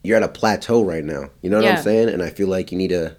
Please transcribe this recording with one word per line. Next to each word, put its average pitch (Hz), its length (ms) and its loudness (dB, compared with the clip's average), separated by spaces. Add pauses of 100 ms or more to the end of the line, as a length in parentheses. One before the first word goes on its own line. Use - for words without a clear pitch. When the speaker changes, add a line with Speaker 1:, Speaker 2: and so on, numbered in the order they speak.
Speaker 1:
you're 101 140 2
at 107 60 4
a 90 60 0
plateau 113 560 0
right 82 200 -4
now. 69 260 -8 (120)
You 90 80 -4
know 104 60 2
what 107 80 4
Speaker 2:
Yeah. 175 120 4
Speaker 1:
I'm 160 60 -4
saying? 113 280 2
And 90 120 -4
I 82 80 -4
feel 98 180 -2
like 92 240 -4
you 90 40 -6
need 92 140 -2
to 82 280 -2